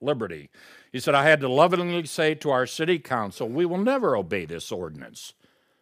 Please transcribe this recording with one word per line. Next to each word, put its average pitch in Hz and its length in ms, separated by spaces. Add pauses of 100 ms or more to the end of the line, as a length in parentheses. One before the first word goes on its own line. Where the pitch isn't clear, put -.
liberty. 107 500 (400)
He 127 80
said, 143 160
"I 139 80
had 151 160
to 135 100
lovingly 175 560
say 156 300
to 151 160
our 127 160
city 160 320
council, 113 500
'We 156 160
will 175 140
never 220 360
obey 92 300
this 82 260
ordinance. 76 640 (480)